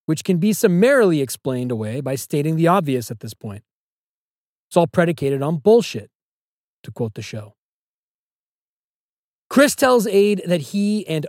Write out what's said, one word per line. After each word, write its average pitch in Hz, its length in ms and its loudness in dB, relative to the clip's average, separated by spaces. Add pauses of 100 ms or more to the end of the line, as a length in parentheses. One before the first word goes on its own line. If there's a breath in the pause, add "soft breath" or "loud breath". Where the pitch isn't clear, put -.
which 156 180 -4
can 180 140 0
be 202 160 2
summarily 196 640 4
explained 127 500 -4
away 110 300 -6
by 135 140 -6
stating 151 420 -4
the 165 100 2
obvious 147 440 0
at 113 100 -12
this 110 140 -14
point. 104 280 -14 (1080)
It's - 80 -2
all 170 100 4
predicated 143 560 0
on 156 160 -2
bullshit, 202 520 2 (720)
to - 80 -16
quote 110 240 -6
the 110 80 -12
show. 104 320 -14 (2000)
Chris 269 240 4
tells 247 320 2
Aid 202 400 2
that 175 140 0
he 202 460 -2
and 156 220 -4